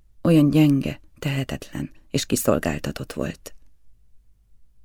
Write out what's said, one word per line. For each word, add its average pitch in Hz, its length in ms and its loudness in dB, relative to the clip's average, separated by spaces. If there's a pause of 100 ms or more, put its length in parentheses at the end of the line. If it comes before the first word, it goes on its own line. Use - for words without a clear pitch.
(220)
Olyan 151 280 4
gyenge, 147 520 2 (180)
tehetetlen - 720 -6 (180)
és - 160 -4
kiszolgáltatott - 880 -2
volt. - 420 -10 (1300)